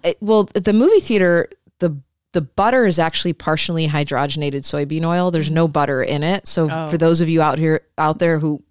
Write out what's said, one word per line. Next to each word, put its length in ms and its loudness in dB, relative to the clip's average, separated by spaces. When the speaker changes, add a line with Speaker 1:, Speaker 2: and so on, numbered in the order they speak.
Speaker 1:
It, 160 -2
well, 340 2
at 100 -2
the 100 2
movie 260 6
theater, 480 2
the, 180 0
the 100 0
butter 440 2
is 120 2
actually 340 0
partially 560 -2
hydrogenated 760 -2
soybean 420 -4
oil. 260 0
There's 200 -2
no 180 2
butter 340 0
in 200 -2
it. 260 -2
So 220 -2
Speaker 2:
Oh. 200 -6
Speaker 1:
for 80 -2
those 240 2
of 80 0
you 120 2
out 160 0
here, 220 0
out 200 -2
there 200 0
who 320 -4